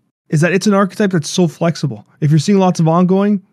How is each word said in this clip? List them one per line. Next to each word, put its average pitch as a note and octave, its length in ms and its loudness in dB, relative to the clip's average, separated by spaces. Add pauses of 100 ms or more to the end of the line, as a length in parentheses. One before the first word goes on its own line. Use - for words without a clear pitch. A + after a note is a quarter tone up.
(300)
is D3+ 120 0
that E3+ 120 2
it's F#3+ 120 -2
an G#3 80 2
archetype G3 380 0
that's F3 180 -4
so F3+ 180 0
flexible. D3 600 -6 (140)
If D3 100 0
you're D#3+ 80 4
seeing G3+ 180 0
lots F#3 220 2
of D#3+ 80 2
ongoing, F#3+ 640 0